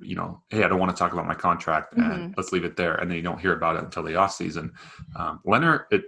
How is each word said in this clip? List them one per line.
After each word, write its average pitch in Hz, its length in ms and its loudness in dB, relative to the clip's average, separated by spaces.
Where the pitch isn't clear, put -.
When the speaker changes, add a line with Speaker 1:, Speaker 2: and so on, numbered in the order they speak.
Speaker 1:
you - 160 -8
know, 90 320 -8
"Hey, 107 160 2
I 87 40 4
don't 92 120 4
wanna 92 140 2
talk 87 180 0
about 85 140 -4
my 82 80 -2
contract, 82 600 0
and 233 100 4
Speaker 2:
Mm-hmm. 175 340 -2
Speaker 1:
let's 90 120 -6
leave 90 140 0
it 85 120 -6
there." 85 200 0
And 87 140 -2
then 87 60 -2
you 82 60 -4
don't 85 180 -4
hear 92 120 2
about 82 240 0
it 82 80 -4
until - 180 -8
the 80 140 -2
off 95 160 4
season. 85 400 -6
Um, 80 300 -4
Leonard, 139 380 4
it, 98 160 4